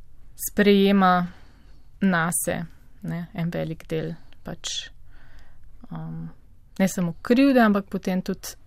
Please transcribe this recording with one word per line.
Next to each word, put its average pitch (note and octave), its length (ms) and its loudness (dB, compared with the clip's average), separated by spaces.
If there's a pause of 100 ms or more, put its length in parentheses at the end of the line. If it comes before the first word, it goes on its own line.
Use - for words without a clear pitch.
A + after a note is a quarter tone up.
(360)
sprejema G3 920 4 (720)
nase, F3 640 0 (360)
ne, E3 320 -6
en E3+ 200 -2
velik D#3+ 360 -6
del D#3+ 240 -4 (300)
pač, - 460 -8 (1040)
um, E3 380 -10 (480)
ne F#3+ 100 4
samo F3 340 -2
krivde, B3+ 400 6
ampak G3+ 280 4
potem F#3 320 -2
tudi - 340 -8 (120)